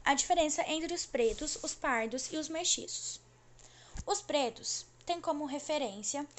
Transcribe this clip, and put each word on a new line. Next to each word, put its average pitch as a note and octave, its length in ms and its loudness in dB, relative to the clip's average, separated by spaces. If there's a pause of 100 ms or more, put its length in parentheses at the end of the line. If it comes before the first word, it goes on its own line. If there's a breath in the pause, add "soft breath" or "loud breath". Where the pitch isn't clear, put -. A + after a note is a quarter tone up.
a C4 100 6
diferença D#4 560 4
entre A3 240 0
os E4+ 120 -4
pretos, - 580 0
os - 100 -2
pardos B3 560 0
e D#4+ 60 -4
os D#4 140 -2
mestiços. - 720 -2 (840 loud breath)
Os G4+ 160 2
pretos - 640 0 (200)
têm F4 160 -2
como D4+ 240 0
referência C#4+ 800 -2 (120)